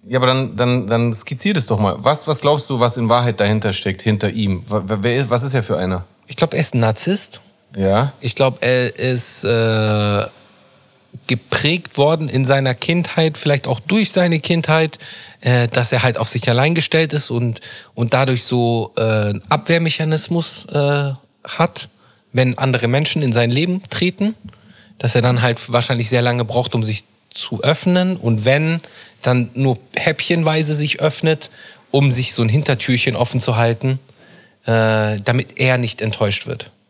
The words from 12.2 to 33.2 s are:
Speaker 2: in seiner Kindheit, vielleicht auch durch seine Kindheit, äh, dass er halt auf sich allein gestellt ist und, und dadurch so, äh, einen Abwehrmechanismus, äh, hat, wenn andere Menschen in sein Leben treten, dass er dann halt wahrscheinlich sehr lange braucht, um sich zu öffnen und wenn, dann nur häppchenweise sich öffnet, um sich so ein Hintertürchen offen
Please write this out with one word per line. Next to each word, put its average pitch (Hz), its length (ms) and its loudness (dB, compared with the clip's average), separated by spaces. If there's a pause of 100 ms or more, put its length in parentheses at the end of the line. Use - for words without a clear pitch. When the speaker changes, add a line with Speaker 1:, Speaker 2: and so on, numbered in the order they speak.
Speaker 2:
in 131 160 0
seiner 135 300 2
Kindheit, 165 600 0
vielleicht 143 300 0
auch 120 120 -2
durch 202 320 0
seine 175 280 2
Kindheit, 160 600 0 (420)
äh, 123 260 4
dass 120 240 0
er 120 120 2
halt 123 140 2
auf 110 120 -2
sich - 200 -4
allein 139 260 4
gestellt 160 380 2
ist 147 180 -4
und, 120 300 -2 (320)
und 117 200 0
dadurch 131 300 2
so, 117 540 0
äh, 113 40 0
einen 107 480 0
Abwehrmechanismus, 160 1160 -2
äh, 143 480 0 (340)
hat, - 420 -2 (440)
wenn 127 240 2
andere 123 320 0
Menschen 151 320 0
in 131 100 0
sein 117 180 2
Leben 175 400 0
treten, 185 460 -2 (640)
dass 123 160 0
er 123 60 4
dann 123 200 2
halt 117 300 -2
wahrscheinlich 120 380 0
sehr 123 120 2
lange 123 220 0
braucht, 120 320 -2
um 113 80 2
sich 107 220 -4 (280)
zu - 300 -8
öffnen 180 540 0
und 110 280 0
wenn, 156 360 2 (400)
dann 123 340 2
nur 131 240 0 (160)
häppchenweise 156 800 0
sich 147 240 -2
öffnet, 156 500 0 (420)
um 143 200 4
sich - 220 -2
so - 80 -2
ein 113 80 2
Hintertürchen 123 640 0
offen 123 240 0